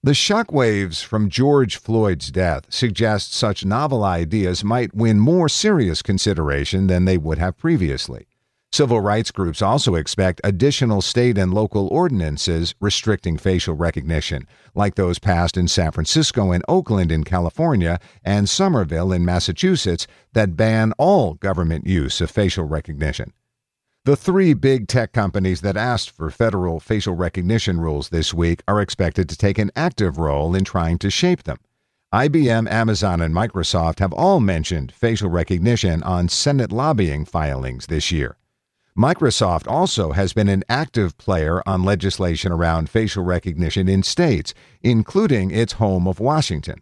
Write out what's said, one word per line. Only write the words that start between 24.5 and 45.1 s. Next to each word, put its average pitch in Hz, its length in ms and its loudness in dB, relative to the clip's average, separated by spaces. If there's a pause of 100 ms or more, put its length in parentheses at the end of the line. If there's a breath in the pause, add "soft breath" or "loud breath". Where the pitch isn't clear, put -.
big 131 340 2
tech 117 260 0
companies 95 500 0
that 98 160 -2
asked 117 320 -4
for 78 180 -8
federal 90 500 -2
facial 101 360 -4
recognition 90 680 0
rules 76 300 -4
this 82 240 -2
week 85 340 0
are 104 140 2
expected 90 480 -2
to 85 60 -10
take 98 220 0
an 104 180 0
active 104 420 -2
role 76 360 0
in 95 100 0
trying 87 340 -2
to 98 120 -2
shape 180 340 0
them. 135 140 -8 (540)
I 127 160 2
B 147 220 4
M, 113 180 0
Amazon, 104 540 0
and 80 120 0
Microsoft 85 640 -2
have 95 120 0
all 180 280 2
mentioned 82 520 -2
facial 107 380 -2
recognition 87 720 0
on 87 260 0
Senate 139 420 0
lobbying 104 540 0
filings 65 600 -4
this 80 260 -2
year. 69 240 -2 (600)
Microsoft 107 720 2
also 123 420 0
has 90 220 0
been 104 160 2
an 98 200 2
active 117 500 -2
player 85 460 -2
on 92 200 -2
legislation 92 640 0
around 82 400 0
facial 107 320 -2
recognition 90 680 -2
in 95 140 4
states, - 520 0 (280 soft breath)
including 117 720 2